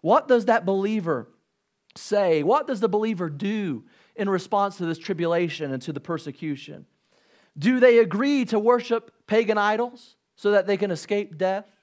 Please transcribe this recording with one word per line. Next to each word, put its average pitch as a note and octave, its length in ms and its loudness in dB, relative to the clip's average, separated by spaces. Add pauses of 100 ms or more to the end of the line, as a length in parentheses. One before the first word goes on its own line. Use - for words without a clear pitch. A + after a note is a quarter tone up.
What C4 260 2
does A#3+ 180 4
that A3 200 2
believer G3 640 -2 (680)
say? F3+ 480 0
What C4+ 240 2
does A3+ 140 -4
the A3 80 2
believer G#3 400 -2
do F3 560 -4 (280)
in G3 160 -4
response G3 500 -2
to F3 60 -4
this E3 120 -4
tribulation E3 760 -4
and C3 120 -6
to D#3+ 100 -8
the D3 80 -8
persecution? - 880 -10 (720)
Do A#3+ 220 2
they A#3+ 200 8
agree C4 460 2
to A3 140 -2
worship A#3 540 0 (140)
pagan G#3+ 300 2
idols A3 600 -2 (180)
so G#3 160 0
that F#3+ 160 4
they G3+ 80 2
can F#3+ 160 -2
escape G3+ 460 -6
death? F#3+ 340 -4 (100)